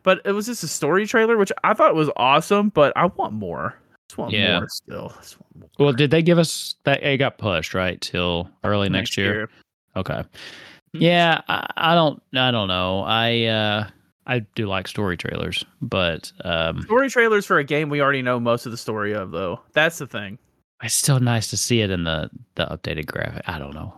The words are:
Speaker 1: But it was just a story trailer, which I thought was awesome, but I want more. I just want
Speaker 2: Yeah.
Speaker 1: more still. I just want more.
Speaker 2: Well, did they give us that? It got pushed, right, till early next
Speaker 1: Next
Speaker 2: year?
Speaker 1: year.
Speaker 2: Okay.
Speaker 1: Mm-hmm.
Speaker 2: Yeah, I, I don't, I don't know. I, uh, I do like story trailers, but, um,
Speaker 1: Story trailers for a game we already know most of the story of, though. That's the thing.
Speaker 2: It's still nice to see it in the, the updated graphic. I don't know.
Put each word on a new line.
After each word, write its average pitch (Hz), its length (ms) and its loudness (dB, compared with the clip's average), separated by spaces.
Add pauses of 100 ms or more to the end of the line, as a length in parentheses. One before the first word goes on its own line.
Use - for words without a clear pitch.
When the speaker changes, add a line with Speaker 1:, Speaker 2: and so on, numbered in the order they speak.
Speaker 1:
But 185 220 4
it 196 80 0
was 208 140 -4
just 240 160 -8
a 160 40 -6
story 175 400 0
trailer, 226 300 4
which 196 140 2 (120)
I 190 100 4
thought 240 220 4
was 156 220 2
awesome, 160 520 4
but 147 280 6
I 156 80 4
want - 280 -2
more. 90 440 -6
I - 180 -20 (140)
just - 80 -14
want - 160 -4
Speaker 2:
Yeah. 92 260 2
Speaker 1:
more 104 100 -4
still. - 480 -12
I - 40 -20
just - 180 -20
want - 200 -20
more. - 100 -20 (100)
Speaker 2:
Well, 143 140 4
did 139 180 2
they 165 100 4
give 170 180 6
us - 440 -2
that? 139 200 0
It 139 140 2
got 131 200 0
pushed, 90 360 -2
right, 92 280 -2
till 87 480 -2 (140)
early 101 260 0
next 95 220 -2
Speaker 1:
Next - 60 -4
Speaker 2:
year? 98 160 0
Speaker 1:
year. 107 160 -6 (460)
Speaker 2:
Okay. 95 180 -4 (100)
Speaker 1:
Mm-hmm. - 800 -14
Speaker 2:
Yeah, 170 480 4
I, - 180 -2 (100)
I 165 180 2
don't, 160 260 2 (140)
I 127 160 2
don't 107 160 0
know. 92 340 0
I, 117 440 0
uh, 107 420 0 (380)
I 123 140 -2 (160)
do 113 120 -4
like 95 200 -4
story 92 300 -2
trailers, 82 460 -6 (180)
but, 92 500 -2 (120)
um, 82 400 -2
Speaker 1:
Story 254 260 2
trailers 220 360 2
for 175 140 2
a 143 40 0
game 147 260 -2
we 143 120 0
already 139 200 2
know 123 180 0
most 120 260 0
of 117 60 -8
the 113 60 -8
story 104 360 -4
of, 95 180 -6
though. 87 300 -4 (120)
That's 160 260 2
the 135 80 -10
thing. 101 300 -12 (460)
Speaker 2:
It's 113 100 -4
still 135 260 2
nice 117 300 2
to 104 80 -6
see 117 240 2
it 101 80 0
in 90 140 -2
the, 80 260 -2 (260)
the 82 120 0
updated 78 400 -8
graphic. - 420 -8
I 85 80 -8
don't 71 160 -12
know. 82 240 -12